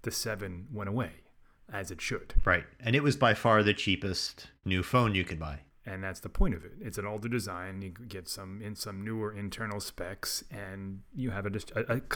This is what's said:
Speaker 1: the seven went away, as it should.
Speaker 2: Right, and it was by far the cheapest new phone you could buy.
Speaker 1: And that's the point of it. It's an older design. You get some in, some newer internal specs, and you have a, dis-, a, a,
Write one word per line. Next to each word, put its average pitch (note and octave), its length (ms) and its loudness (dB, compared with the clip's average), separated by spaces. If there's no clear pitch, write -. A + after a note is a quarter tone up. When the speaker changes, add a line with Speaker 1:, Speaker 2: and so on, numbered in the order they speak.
Speaker 1:
the - 80 -4
seven G2 640 -4
went G#2 160 -4
away, A#2 220 0
as G2 180 -4
it F2+ 120 -8
should. - 340 -4
Speaker 2:
Right, F2 200 4
and A#2 160 2
it D3 60 6
was C#3+ 140 6
by B2+ 180 6
far G#2+ 300 6
the G#2 100 6
cheapest - 760 0
new F#2 200 4
phone A#2 320 4
you F#2 80 4
could E2+ 160 -4
buy. D2 220 -6
Speaker 1:
And F#2+ 180 -8
that's F#2+ 160 -6
the - 100 -10
point F#3+ 240 6
of - 100 -6
it. F2 160 -16
It's D#3 180 -8
an G2+ 80 -4
older G#2+ 220 -4
design. F#2+ 540 -4
You G2 80 -6
get F#2+ 220 -10
some G2 320 -10
in, G#2+ 140 -8
some G2 280 -8
newer G#2+ 300 -2
internal G#2 460 -4
specs, - 720 -6
and G2 500 -8
you B2+ 160 -2
have G2 140 -2
a, G#2 40 0
dis-, G2+ 160 -2
a, A#2 200 2
a, - 60 0